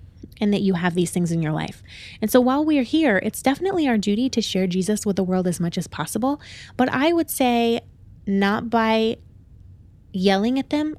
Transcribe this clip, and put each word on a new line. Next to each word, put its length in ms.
and 120
that 80
you 120
have 220
these 160
things 200
in 100
your 100
life. 320
And 100
so 80
while 240
we 160
are 40
here, 400
it's 180
definitely 460
our 100
duty 320
to 120
share 260
Jesus 380
with 100
the 80
world 240
as 120
much 180
as 100
possible. 520
But 120
I 240
would 160
say 520
not 440
by 480
yelling 460
at 140
them. 280